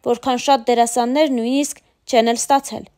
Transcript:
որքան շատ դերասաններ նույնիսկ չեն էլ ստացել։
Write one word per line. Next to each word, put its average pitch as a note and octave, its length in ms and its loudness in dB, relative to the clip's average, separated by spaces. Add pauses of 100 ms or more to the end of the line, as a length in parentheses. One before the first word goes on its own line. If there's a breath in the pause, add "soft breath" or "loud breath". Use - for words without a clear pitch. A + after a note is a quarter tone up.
որքան B3 380 -2
շատ C4+ 240 2
դերասաններ B3 640 0
նույնիսկ B3+ 480 -4 (280)
չեն A#3 220 2
էլ A#3 100 -2
ստացել։ C4+ 420 -2 (140)